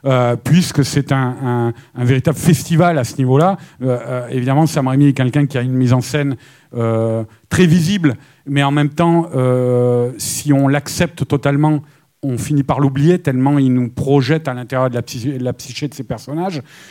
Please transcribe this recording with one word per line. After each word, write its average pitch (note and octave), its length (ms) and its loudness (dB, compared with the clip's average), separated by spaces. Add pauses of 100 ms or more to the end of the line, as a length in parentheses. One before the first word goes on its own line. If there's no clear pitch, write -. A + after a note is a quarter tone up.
euh, B2 300 2
puisque D3 500 2
c'est - 260 -2
un, B2+ 320 -2
un, A#2+ 300 -2 (220)
un B2 80 -4
véritable C3 340 0
festival E3 640 2
à A#2+ 60 -2
ce - 120 -12
niveau-là. C#3+ 400 2 (240)
Euh, B2 240 0
euh, B2+ 240 -8
évidemment, C3+ 380 0
Sam C3+ 200 -2
Raimi C#3+ 200 4
est C3+ 60 4
quelqu'un C3 340 0
qui C3 100 -4
a A#2+ 40 -2
une B2+ 120 -2
mise B2+ 200 2
en B2+ 80 2
scène, C#3+ 340 -2 (400)
euh, A2+ 480 -2 (260)
très F3+ 160 4
visible, E3 520 2 (280)
mais C#3+ 160 -2
en C#3 100 2
même D3 180 2
temps, E3+ 440 2
euh, B2 840 2
si - 340 -2
on C#3 140 2
l'accepte D3 600 -2
totalement, D3 540 0 (400)
on B2+ 160 -4
finit C#3+ 260 0
par C3+ 180 0
l'oublier, C#3+ 360 2
tellement C#3+ 400 0
il C3 160 2
nous B2 160 0
projette C#3+ 580 0
à B2+ 60 -4
l'intérieur B2+ 380 -2
de A#2+ 40 -6
la A#2+ 60 -4
psy-, C3 380 -8
la B2 140 -4
psyché - 340 -10
de - 80 -10
ses B2+ 80 -12
personnages. D3+ 580 -8 (280)